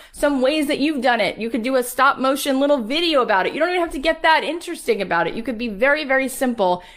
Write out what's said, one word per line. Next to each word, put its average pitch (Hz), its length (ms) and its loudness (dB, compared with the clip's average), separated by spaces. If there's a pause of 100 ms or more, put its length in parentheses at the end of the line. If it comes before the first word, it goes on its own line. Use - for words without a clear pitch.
(120)
some 285 300 0
ways 285 260 2
that 285 120 0
you've 285 220 0
done 240 200 2
it. 185 160 -2
You 226 120 -6
could 226 140 -2
do 262 140 0
a 254 40 2
stop 262 360 2
motion 269 420 0
little 285 200 2
video 285 420 0
about 208 240 2
it. - 80 -2
You 269 80 -4
don't 339 80 2
even 359 100 0
have 339 120 -2
to 320 80 -6
get 320 220 0
that 320 220 4
interesting 262 580 -4
about 170 260 0
it. - 60 -4
You 233 100 -8
could 226 140 -6
be 240 120 -6
very, 277 340 0
very 262 240 0
simple, 214 560 0 (140)